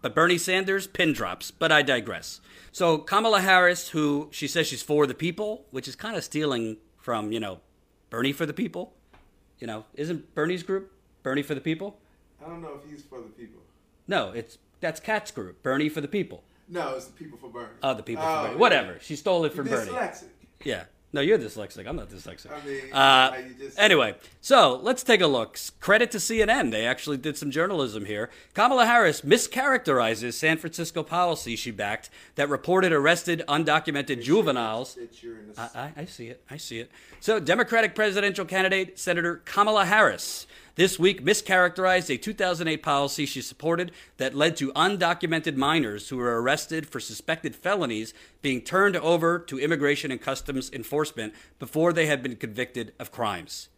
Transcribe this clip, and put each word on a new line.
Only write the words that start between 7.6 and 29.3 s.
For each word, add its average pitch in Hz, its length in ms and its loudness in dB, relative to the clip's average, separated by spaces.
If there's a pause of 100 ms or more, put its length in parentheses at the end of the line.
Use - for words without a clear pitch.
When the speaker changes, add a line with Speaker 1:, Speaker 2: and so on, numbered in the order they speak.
Speaker 1:
Bernie 127 240 -2
for 160 140 -4
the 147 80 -8
people. 185 400 -6 (640)
You 120 80 -14
know, 110 180 -10 (100)
isn't 156 400 -8
Bernie's 170 280 -2
group 190 280 -6 (320)
Bernie 135 200 -2
for 147 120 -6
the 131 60 -6
people? 165 400 -6 (440)
Speaker 2:
I 160 40 -16
don't 165 140 -14
know 143 200 -14
if 151 80 -20
he's 143 140 -18
for 127 160 -18
the 113 80 -18
people. 110 320 -20 (480)
Speaker 1:
No, 127 240 -2
it's, 117 240 -12 (240)
that's 165 200 -6
Kat's 214 300 -4
group, 95 320 -14
Bernie 143 280 0
for 151 100 -6
the 131 80 -8
people. - 340 -6 (240)
Speaker 2:
No, 170 300 -6
it's - 100 -12
the - 60 -20
People - 260 -20
for 120 120 -20
Bernie. 120 180 -14 (140)
Speaker 1:
Oh, 139 120 0
the 107 80 -10
People 151 220 -6
Speaker 2:
Oh, 160 120 0
Speaker 1:
for 151 80 -2
Bernie. 131 100 -6
Speaker 2:
yeah. 151 40 -6
Speaker 1:
Whatever. 131 440 4
She 156 140 -10
stole 175 280 0
it 147 100 -2
Speaker 2:
You're 139 100 -6
Speaker 1:
from 131 80 -4
Bernie. 110 180 -2
Speaker 2:
dyslexic. - 380 -8 (360)
Speaker 1:
Yeah. 101 200 -6 (300)
No, 143 60 0
you're 185 180 4
dyslexic. 104 480 -10
I'm 143 100 -10
not 101 120 -12
dyslexic. - 420 -18
Speaker 2:
I 143 160 -14
mean, 135 240 -10
Speaker 1:
Uh, 135 420 8
Speaker 2:
how 131 40 -8
you - 160 -12
just - 260 -12
Speaker 1:
anyway, 160 360 6 (260)
so 156 420 6
let's 247 200 -2
take 220 180 4
a 175 60 4
look. 123 320 0
S-, - 100 -10
credit 226 440 2
to 220 60 -6
C 226 220 -2
N 208 80 4
N. 220 220 2
They 110 160 0
actually 131 320 -2
did 143 180 -6
some 147 140 -6
journalism 135 560 -2
here. 107 240 -6 (240)
Kamala 247 320 6
Harris 220 340 4
mischaracterizes 139 1120 2